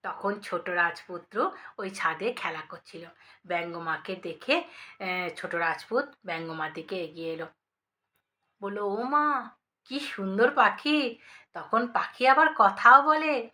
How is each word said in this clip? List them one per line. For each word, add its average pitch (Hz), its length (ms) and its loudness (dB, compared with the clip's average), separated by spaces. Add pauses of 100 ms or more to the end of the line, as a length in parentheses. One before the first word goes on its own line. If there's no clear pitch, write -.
তখন 208 360 -6
ছোট 175 300 -6
রাজপুত্র 175 800 -4 (260)
ওই 196 120 -8
ছাদে 185 440 -4
খেলা 165 280 -8
করছিল। 165 440 -18 (400)
ব্যঙ্গমাকে 170 680 -6
দেখে, 262 480 -4 (360)
এ, 180 380 -4
ছোট - 180 -8
রাজপুত 170 500 -2 (200)
ব্যঙ্গমার 160 480 -8
দিকে 165 300 -10
এগিয়ে 165 300 -10
এলো, 160 140 -10 (1120)
বলল, 202 160 -8
"ও 208 260 -2
মা, 277 460 0 (360)
কি 269 140 -8
সুন্দর 202 520 0
পাখি!" 254 680 2 (340)
তখন 226 340 -2
পাখি 240 400 0
আবার 294 200 8 (100)
কথাও 233 440 8
বলে। 302 520 2